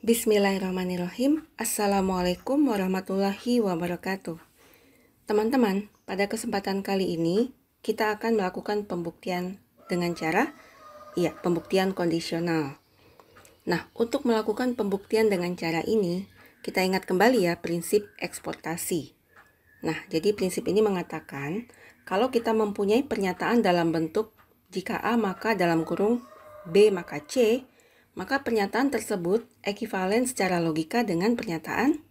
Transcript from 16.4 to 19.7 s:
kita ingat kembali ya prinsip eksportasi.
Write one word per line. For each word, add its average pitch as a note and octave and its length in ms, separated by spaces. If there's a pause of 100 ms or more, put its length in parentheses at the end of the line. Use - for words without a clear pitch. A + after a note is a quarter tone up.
kita F#3 160
ingat F#3 240
kembali G3 400
ya E3+ 160
prinsip E3+ 400 (160)
eksportasi. - 960 (720)